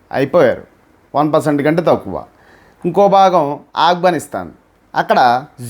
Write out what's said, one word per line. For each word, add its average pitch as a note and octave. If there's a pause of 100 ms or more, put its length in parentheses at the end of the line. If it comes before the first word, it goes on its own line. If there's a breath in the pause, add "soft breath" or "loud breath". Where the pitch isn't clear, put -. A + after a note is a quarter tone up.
(120)
అయిపోయారు, C3+ (520)
వన్ D3
పర్సెంట్ D3
కంటే D#3
తక్కువ. G#2 (640 soft breath)
ఇంకో F3+
భాగం F3+ (180)
ఆఫ్ఘనిస్తాన్, E3 (460)
అక్కడ C#3 (240)